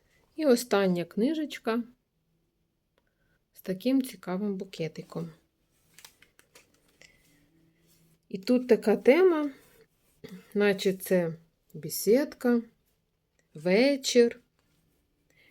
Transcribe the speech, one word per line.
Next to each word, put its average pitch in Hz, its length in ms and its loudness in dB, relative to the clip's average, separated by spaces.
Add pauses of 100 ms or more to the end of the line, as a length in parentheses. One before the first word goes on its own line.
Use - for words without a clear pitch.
(360)
І 311 100 -2
остання 196 580 2
книжечка 254 800 -4 (1700)
з - 60 -20
таким 247 420 -2
цікавим 196 540 -6
букетиком. 165 760 -10 (3000)
І 196 100 -10
тут 247 300 0
така 214 280 4
тема, 302 540 4 (1040)
наче 202 380 2
це 180 420 -2 (400)
бесідка, 233 880 0 (920)
вечір. 233 840 2 (1120)